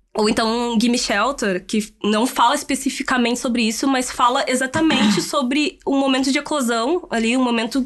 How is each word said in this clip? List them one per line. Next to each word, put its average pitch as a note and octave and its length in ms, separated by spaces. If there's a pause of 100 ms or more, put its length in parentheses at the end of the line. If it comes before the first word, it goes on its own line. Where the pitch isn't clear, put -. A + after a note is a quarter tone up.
(160)
ou G#3+ 120
então A#3 520
Gimme A#3+ 160
Shelter, G3+ 680
que G#3+ 260 (120)
não G#3+ 200
fala C4 300
especificamente C4 880
sobre A#3+ 220
isso, A3+ 260
mas B3+ 240
fala C4 340
exatamente C4 760
<clears throat> - 0
sobre C#4+ 600
um C#4 140
momento C4+ 320
de D4 80
eclosão C#4+ 720
ali, A#3 260
um C4 60
momento B3 440